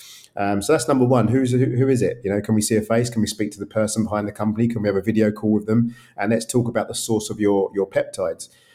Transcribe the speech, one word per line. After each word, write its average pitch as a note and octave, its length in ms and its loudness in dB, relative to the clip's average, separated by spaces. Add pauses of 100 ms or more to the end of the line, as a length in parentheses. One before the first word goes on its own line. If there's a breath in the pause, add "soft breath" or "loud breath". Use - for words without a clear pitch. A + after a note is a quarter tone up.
(360 loud breath)
Um, G2+ 280 -2
so D3+ 100 2
that's D#3 140 0
number C3 180 4
one. B2 220 4
Who's, B2+ 240 2
who, B2+ 120 2
who B2+ 240 2
is C3 140 2
it? F2+ 220 -2
You G2 80 -2
know, G#2 100 0
can A2 140 0
we G#2+ 80 4
see A2 120 0
a G#2+ 60 2
face? A2+ 300 0
Can A2+ 100 -2
we G#2+ 60 0
speak - 240 -6
to - 80 -12
the G2 80 -8
person A2 380 -2
behind G#2 220 -2
the G2+ 40 -6
company? G#2+ 360 -2
Can A#2 140 -4
we G#2 60 -2
have G2 80 2
a F#2+ 80 0
video A2 280 2
call G#2+ 200 -2
with G#2 160 0
them? A#2 280 2 (220 loud breath)
And G2+ 140 0
let's A#2 160 0
talk A#2+ 200 0
about A#2 200 -2
the - 80 -10
source A2 340 -2
of G#2+ 100 -8
your, G2+ 360 2
your G2 120 0
peptides. - 640 -4 (260 soft breath)